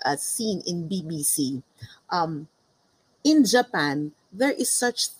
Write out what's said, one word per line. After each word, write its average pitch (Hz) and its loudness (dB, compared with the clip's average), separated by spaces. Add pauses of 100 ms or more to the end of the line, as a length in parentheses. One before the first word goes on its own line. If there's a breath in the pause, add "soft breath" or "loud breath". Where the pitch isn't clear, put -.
uh, 139 0
seen 214 -4
in 175 -6
B 185 -4
B 160 -6
C. 139 -2 (480 loud breath)
Um, 160 -2 (720)
in 302 6
Japan, 151 0 (160)
there 254 0
is - 0
such - -2